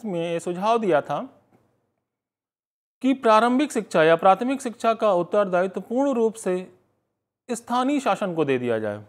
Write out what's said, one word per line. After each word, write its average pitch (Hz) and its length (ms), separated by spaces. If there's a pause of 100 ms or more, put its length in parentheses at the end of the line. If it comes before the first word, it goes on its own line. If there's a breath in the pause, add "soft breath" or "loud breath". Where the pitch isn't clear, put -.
में 175 280
ये 170 80
सुझाव 190 380
दिया 175 220
था 160 400 (1600)
कि 262 120
प्रारंभिक 247 580
शिक्षा 196 300
या 165 140
प्राथमिक 220 460
शिक्षा 226 320
का 214 180
उत्तरदायित्व 185 680
पूर्ण 269 320
रूप 226 220
से 185 400 (760)
स्थानीय 254 500
शासन 196 340
को 160 100
दे 135 140
दिया 120 200
जाए, 104 300